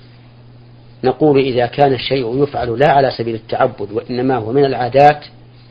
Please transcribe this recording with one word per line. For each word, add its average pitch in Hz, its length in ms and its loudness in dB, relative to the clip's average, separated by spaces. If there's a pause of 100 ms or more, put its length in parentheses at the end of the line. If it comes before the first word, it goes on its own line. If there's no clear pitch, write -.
(1040)
نقول: 139 360 2
إذا 123 260 0
كان 139 280 2
الشيء 131 500 -4
يفعل 120 360 -4
لا 151 120 4
على 135 200 2
سبيل 113 240 -6
التعبد 110 560 -4
وإنما 127 440 -4
هو 110 160 -6
من 139 140 2
العادات 135 600 2 (460)